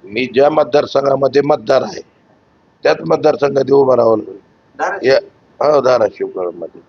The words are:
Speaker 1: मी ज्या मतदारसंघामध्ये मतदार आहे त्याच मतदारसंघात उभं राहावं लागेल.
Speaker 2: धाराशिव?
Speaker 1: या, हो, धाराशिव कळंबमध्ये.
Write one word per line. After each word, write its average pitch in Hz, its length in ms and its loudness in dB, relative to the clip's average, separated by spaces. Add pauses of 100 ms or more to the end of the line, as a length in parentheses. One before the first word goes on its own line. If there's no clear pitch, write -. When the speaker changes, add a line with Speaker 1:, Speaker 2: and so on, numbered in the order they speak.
Speaker 1:
मी 110 300 -6
ज्या 139 160 4
मतदारसंघामध्ये 139 920 0
मतदार 135 400 0
आहे 107 200 -10 (840)
त्याच 151 140 2 (120)
मतदारसंघात 139 640 0
उभं 135 240 4
राहावं 113 220 2
लागेल. 101 200 -10 (420)
Speaker 2:
धाराशिव? 147 320 -2
Speaker 1:
या, 131 80 4 (520)
हो, 143 100 2
धाराशिव 113 460 0
कळंबमध्ये. 87 600 -10